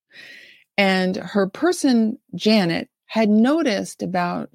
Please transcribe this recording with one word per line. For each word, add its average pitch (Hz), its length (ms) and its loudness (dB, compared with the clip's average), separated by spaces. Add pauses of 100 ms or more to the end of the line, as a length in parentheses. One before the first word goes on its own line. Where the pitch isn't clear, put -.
(760)
And 185 420 2
her 190 300 -2
person, 254 720 0 (160)
Janet, 180 560 0 (160)
had 220 240 0
noticed 220 720 0
about, 175 540 -4